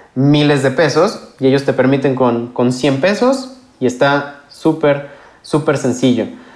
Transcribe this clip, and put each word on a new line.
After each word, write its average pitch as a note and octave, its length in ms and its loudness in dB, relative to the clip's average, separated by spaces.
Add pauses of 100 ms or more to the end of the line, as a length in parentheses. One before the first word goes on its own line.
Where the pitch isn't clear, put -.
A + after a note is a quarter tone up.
(140)
miles C#3+ 480 2
de C3+ 80 2
pesos D#3+ 680 0
y C3 80 -2
ellos C3+ 200 2
te C3 80 0
permiten C3 400 2
con, A#2+ 340 0
con B2 240 -2
cien C3+ 300 0
pesos B3 560 -2 (200)
y B2+ 80 -2
está C#3 640 -2
súper, D3+ 640 -2 (320)
súper D3+ 340 -2
sencillo. B2 480 0 (320)